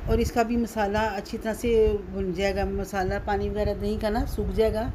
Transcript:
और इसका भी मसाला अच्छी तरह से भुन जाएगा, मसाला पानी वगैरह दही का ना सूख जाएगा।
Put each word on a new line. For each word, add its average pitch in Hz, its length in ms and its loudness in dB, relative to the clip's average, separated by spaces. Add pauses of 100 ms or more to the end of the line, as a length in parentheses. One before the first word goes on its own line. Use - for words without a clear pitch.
और 226 160 2
इसका 233 240 2
भी 233 140 0
मसाला 214 440 0
अच्छी 208 360 -4
तरह 220 160 -4
से 233 160 -2 (360)
भुन 190 280 -4
जाएगा, 196 340 0
मसाला 196 540 -2
पानी 208 280 -2
वगैरह 202 260 0
दही 202 220 -2
का 220 120 0
ना 240 160 0
सूख 208 240 -2
जाएगा। 214 340 2 (120)